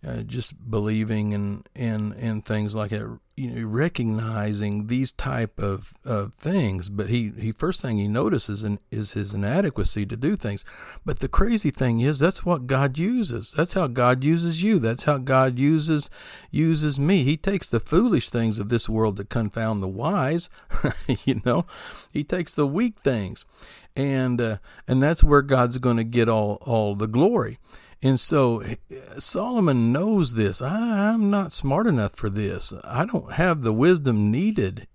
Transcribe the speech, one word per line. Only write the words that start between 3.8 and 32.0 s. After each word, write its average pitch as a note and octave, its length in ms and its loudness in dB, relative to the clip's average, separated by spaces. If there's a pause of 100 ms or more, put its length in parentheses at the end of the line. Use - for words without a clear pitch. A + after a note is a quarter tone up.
these B2+ 240 -2
type B2 480 -4
of, G2+ 340 -6 (120)
of G#2+ 300 -4
things. A2 520 -2
But G2+ 220 -6
he, A#2 280 -2
he, A2 140 -4
first E3+ 300 -4
thing A2+ 160 -2
he G2+ 100 0
notices A2 560 -2
in, G#2 160 -4 (120)
is G#2+ 200 -6
his G2+ 220 -6
inadequacy G#2+ 720 -2
to G#2 100 -8
do D3 220 -4
things. G2+ 260 -8 (420)
But - 140 -4
the C3+ 80 -4
crazy G#3 420 4
thing B2 300 0
is, C3+ 200 0
that's E3+ 260 0
what D#3+ 200 0
God C3+ 320 0
uses. F3 540 -2
That's - 220 -2
how F3 140 0
God B2 360 2
uses E3 400 2
you. G#3+ 160 4
That's A#2 240 -2
how D3 140 2
God C3 420 2
uses, D3+ 500 2 (400)
uses D3+ 480 2
me. D3 280 4
He D3 100 2
takes G3 320 -2
the D3 140 0
foolish G3 480 2
things A2+ 280 0
of G#2+ 120 -4
this A#2+ 180 0
world A2 300 0
to G2+ 80 -8
confound A2 580 -4
the F#2+ 60 -4
wise. D3+ 640 -2
<laughs> - 360 0 (360)
You A#2+ 180 0
know, B2 220 2 (480)
he D3+ 100 -2
takes F3+ 300 -4
the D3 140 0
weak G#3+ 320 -2
things. A2 440 -2 (520)
And, C3 440 0
uh, A2 180 -2 (300)
and C3 160 4
that's D#3+ 200 6
where C#3+ 180 8
God's B2+ 360 2
gonna A#2+ 280 2
get A#2 240 2
all, G#2+ 320 0
all G#2+ 340 0
the G#2 120 -4
glory. B2 500 2 (440)
And C3 180 4
so, B2 400 4
eh, G#2+ 160 -8 (420)
Solomon E3+ 760 2
knows E3 440 2
this. G2+ 260 0
"I, G#3 480 0
I'm A3 200 2
not G3 220 0
smart C#3+ 340 0
enough A#2+ 300 2